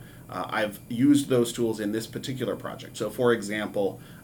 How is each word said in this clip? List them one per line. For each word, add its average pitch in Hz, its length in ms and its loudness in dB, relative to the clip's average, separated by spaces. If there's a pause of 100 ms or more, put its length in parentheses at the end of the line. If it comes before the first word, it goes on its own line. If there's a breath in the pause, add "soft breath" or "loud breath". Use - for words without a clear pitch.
(280 loud breath)
uh, 90 220 -8
I've 107 280 -2 (100)
used 139 400 4
those 120 240 4
tools 113 280 0
in 104 120 -2
this 110 140 -4
particular 123 500 -4
project. - 420 -12
So, 107 120 -2
for 123 220 4
example, 104 680 -2 (240 loud breath)